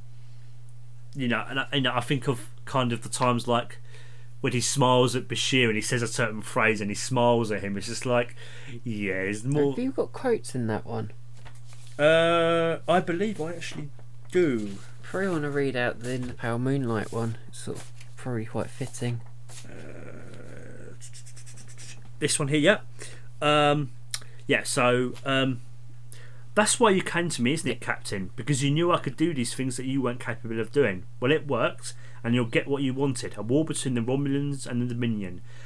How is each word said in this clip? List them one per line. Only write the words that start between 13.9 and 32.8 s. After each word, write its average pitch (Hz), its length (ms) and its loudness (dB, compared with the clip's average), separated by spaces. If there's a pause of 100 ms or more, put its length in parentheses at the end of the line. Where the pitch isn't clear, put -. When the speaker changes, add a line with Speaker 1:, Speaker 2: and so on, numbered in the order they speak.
Speaker 1:
do. 120 440 4 (260)
Speaker 2:
Probably 190 280 -2
wanna 151 200 0
read 139 280 2
out 123 240 0
the 123 120 -4
In 127 140 -2
the 117 60 -6
Pale 120 260 0
Moonlight 127 540 2
one. 117 240 0 (100)
It's - 120 -10
sort - 180 -6
of - 140 -8 (260)
probably 120 280 -4
quite 113 240 -2
fitting. 120 520 -4 (440)
Speaker 1:
Uh, - 1300 -10 (1300)
this - 200 2
one 147 100 0
here, 151 100 4
yeah. 175 200 6 (600)
Um, 147 500 4 (560)
yeah, 113 160 4
so, 123 500 4 (120)
um, 135 360 2 (920)
"That's 208 240 4
why 226 120 6
you 190 100 4
came 175 280 0
to - 120 -2
me, 120 120 4
isn't 151 160 -2
it, 117 120 -2
Captain? 98 540 -4
Because 123 280 0
you 143 80 2
knew 165 200 4
I 165 80 6
could - 180 -4
do 165 160 2
these 120 200 -2
things 131 240 -4
that 131 80 -6
you 131 160 0
weren't 123 180 0
capable 117 400 -4
of 113 120 -2
doing. 101 320 4 (160)
Well, 127 120 4
it 147 160 2
worked, 139 460 -2 (300)
and 117 120 2
you'll 123 100 4
get 127 220 0
what 139 160 0